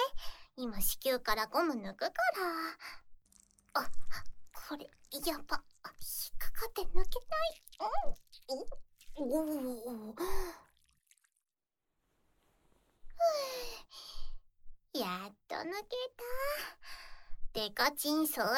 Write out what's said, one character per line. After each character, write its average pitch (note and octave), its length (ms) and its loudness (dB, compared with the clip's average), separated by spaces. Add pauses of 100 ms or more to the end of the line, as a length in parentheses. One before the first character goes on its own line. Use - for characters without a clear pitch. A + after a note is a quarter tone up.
(580)
今、 A3+ 240 -4
子 - 240 0
宮 B3+ 140 2
か A3 160 0
ら A3 140 -2
ゴ D#4+ 160 2
ム D4+ 100 2
抜 G3 200 -6
く - 40 -20
か - 80 -2
ら。 - 1800 -4
あ、 - 80 4 (800)
こ D4+ 80 -6
れ、 - 120 -14 (380)
や D#4 100 0 (120)
ば。 - 140 0 (380)
引 - 340 -6
っ - 40 2
か - 140 4
か - 160 2
っ - 40 -10
て G4 100 -4
抜 - 40 2
け - 80 2
な F#4 80 12
い。 D#5 600 2 (180)
う - 20 -4 (260)
ん。 - 60 4 (320)
お、 - 760 -8
お、 - 20 -2
お、 B3+ 840 -4
お。 - 20 -14
ふ E4 100 -10 (4000)
ぅ。 D#4 40 -4
や F#3+ 300 -6
っ G3+ 60 -18 (140)
と - 80 -6
抜 - 80 -4
け G#4 320 -8 (1600)
た。 A3 80 -2
デ G#3 100 -4
カ A#3+ 220 2
チ D4 200 -2
ン D#4 160 4
早 A3+ 180 0 (120)